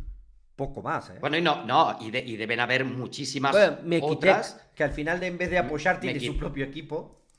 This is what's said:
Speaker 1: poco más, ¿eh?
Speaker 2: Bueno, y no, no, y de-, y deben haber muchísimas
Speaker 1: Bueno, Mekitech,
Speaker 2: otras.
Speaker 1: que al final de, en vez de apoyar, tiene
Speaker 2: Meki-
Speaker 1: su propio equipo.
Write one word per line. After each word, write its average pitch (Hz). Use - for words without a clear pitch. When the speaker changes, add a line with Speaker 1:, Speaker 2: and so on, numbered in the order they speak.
Speaker 1:
poco 139
más, 139
¿eh? 92
Speaker 2:
Bueno, 143
y 170
no, 156
no, 120
y 110
de-, 123
y 113
deben 110
haber 127
muchísimas 131
Speaker 1:
Bueno, 175
Mekitech, 156
Speaker 2:
otras. 190
Speaker 1:
que -
al 139
final 160
de, 180
en 175
vez 175
de 180
apoyar, 170
tiene 135
Speaker 2:
Meki- 123
Speaker 1:
su 143
propio 139
equipo. 151